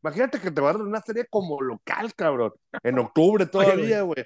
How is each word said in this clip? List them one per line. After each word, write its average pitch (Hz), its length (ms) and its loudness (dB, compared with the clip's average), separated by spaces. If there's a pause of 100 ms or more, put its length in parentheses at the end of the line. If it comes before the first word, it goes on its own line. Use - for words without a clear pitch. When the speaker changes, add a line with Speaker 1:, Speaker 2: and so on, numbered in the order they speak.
Speaker 1:
Imagínate 202 360 -2
que 185 120 -6
te 147 100 -2
barren 170 220 2
en 202 40 -6
una 214 140 -4
serie 226 280 -6
como 170 300 -2
local, 135 560 -6
cabrón. 135 380 0 (300)
En 123 160 0
octubre 180 440 4
Speaker 2:
<laughs> - 0 -
Oye, - 80 -4
Speaker 1:
todavía, 196 520 2
Speaker 2:
güey. 175 120 -4
Speaker 1:
güey. 127 100 -8